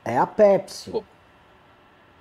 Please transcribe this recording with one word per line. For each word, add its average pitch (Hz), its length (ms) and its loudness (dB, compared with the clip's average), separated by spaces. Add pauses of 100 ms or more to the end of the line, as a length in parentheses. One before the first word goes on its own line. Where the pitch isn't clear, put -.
é 117 120 -4
a 160 100 2
Pepsi. 196 680 0 (1300)